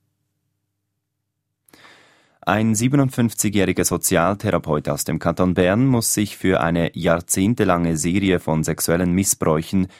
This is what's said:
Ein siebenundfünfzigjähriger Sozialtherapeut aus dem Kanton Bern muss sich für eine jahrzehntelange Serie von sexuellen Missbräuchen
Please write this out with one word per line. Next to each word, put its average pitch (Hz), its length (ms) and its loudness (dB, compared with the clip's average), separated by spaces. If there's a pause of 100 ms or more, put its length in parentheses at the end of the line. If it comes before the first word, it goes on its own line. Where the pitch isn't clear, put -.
(2500)
Ein 110 320 0
siebenundfünfzigjähriger 110 1120 0
Sozialtherapeut 85 1040 0
aus 73 140 -4
dem 78 160 -4
Kanton 90 340 0
Bern 92 320 2
muss 123 300 0
sich 107 200 -2
für 92 260 0
eine 85 360 -2
jahrzehntelange 85 1000 0
Serie 87 440 0
von 80 240 -2
sexuellen 85 480 -2
Missbräuchen 90 760 0 (140)